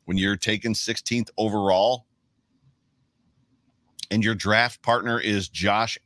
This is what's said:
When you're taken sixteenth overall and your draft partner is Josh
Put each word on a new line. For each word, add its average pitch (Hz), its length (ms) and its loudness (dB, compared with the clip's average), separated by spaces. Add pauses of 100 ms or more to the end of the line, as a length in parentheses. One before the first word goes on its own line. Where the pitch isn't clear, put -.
When 90 120 -2
you're 98 180 2
taken 107 400 -2
sixteenth - 640 -4
overall 104 680 2 (2000)
and 110 100 2
your 110 140 0
draft 107 460 2
partner 117 360 0
is 101 300 -2
Josh 104 580 -2